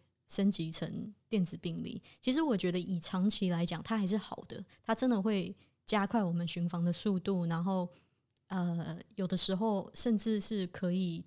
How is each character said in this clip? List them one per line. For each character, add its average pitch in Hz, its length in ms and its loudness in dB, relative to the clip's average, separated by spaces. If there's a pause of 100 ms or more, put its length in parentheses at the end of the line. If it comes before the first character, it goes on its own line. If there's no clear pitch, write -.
(280)
升 196 220 2
级 165 220 -2
成 185 400 -6 (160)
电 196 160 2
子 165 140 -4
病 170 260 -4
历， - 180 -10 (200)
其 254 100 2
实 294 80 2
我 277 160 2
觉 180 160 0
得 180 80 -2
以 175 180 -2
长 185 300 0
期 190 220 2
来 170 160 0
讲， 170 160 -4
它 220 160 -2
还 196 80 0
是 202 100 0
好 - 200 -6 (120)
的， - 160 -10 (180)
它 226 120 0
真 254 160 2
的 214 100 4
会 190 340 0 (300)
加 202 220 2
快 214 160 2
我 170 100 2
们 170 160 0
巡 175 180 -2
房 170 160 -2
的 175 100 4
速 185 260 0
度， 180 280 0
然 165 160 0
后， 185 240 0 (600)
呃， 170 520 -2 (180)
有 185 100 -2
的 180 100 0
时 190 180 4
候 202 380 0
甚 233 240 4
至 214 240 0
是 196 280 0
可 175 240 -2
以 180 340 0